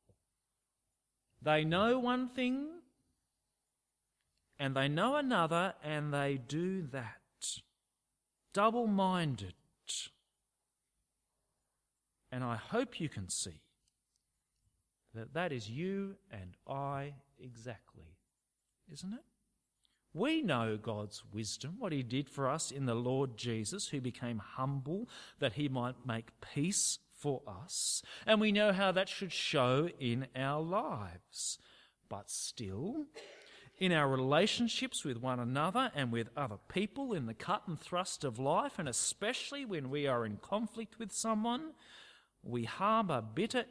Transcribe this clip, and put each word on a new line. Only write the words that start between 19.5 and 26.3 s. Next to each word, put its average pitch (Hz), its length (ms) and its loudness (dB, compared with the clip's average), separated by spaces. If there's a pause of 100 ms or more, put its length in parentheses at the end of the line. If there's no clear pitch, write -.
We 302 300 4
know 117 340 4
God's 104 560 -4
wisdom, 117 460 -6
what 208 140 -2
he 139 100 0
did 127 260 0
for 139 220 0
us 160 200 -2
in 139 160 -2
the 120 80 4
Lord 127 420 2
Jesus, 110 520 -2
who 143 120 -4
became 120 380 -4
humble 139 720 -4 (300)
that 127 160 2
he 147 140 0
might 127 380 -2
make 113 340 -6